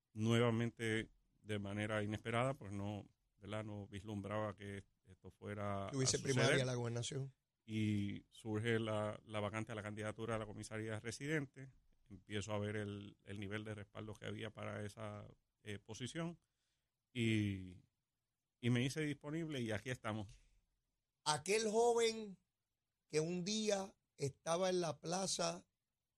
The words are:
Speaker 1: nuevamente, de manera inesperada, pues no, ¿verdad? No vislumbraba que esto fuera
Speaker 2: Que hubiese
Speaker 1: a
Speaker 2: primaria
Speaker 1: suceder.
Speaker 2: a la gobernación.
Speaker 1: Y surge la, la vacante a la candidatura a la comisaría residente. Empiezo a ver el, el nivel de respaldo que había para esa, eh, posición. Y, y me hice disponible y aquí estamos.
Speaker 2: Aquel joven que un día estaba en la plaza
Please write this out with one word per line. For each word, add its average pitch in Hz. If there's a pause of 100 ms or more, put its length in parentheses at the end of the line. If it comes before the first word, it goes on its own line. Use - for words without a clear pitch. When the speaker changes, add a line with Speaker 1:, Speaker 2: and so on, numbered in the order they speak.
(120)
Speaker 1:
nuevamente, 113 (320)
de 104
manera 104
inesperada, 113
pues 104
no, 101 (320)
¿verdad? 104
No 104
vislumbraba 101
que 101 (220)
esto 95
fuera 101
Speaker 2:
Que 143
hubiese 131
Speaker 1:
a -
Speaker 2:
primaria 131
Speaker 1:
suceder. 135
Speaker 2:
a 127
la 127
gobernación. 120 (340)
Speaker 1:
Y 107
surge 113
la, 107
la 107
vacante 104
a -
la 107
candidatura 107
a 110
la 110
comisaría 107
residente. 139 (400)
Empiezo 101
a 104
ver 104
el, 104
el 101
nivel 104
de 107
respaldo 107
que 110
había 107
para 107
esa, 104 (360)
eh, 104
posición. 160 (760)
Y, 104 (840)
y 120
me 123
hice 139
disponible 151
y 110
aquí 107
estamos. 107 (960)
Speaker 2:
Aquel 185
joven 226 (720)
que 151
un 175
día 208 (280)
estaba 165
en 180
la 151
plaza 175 (540)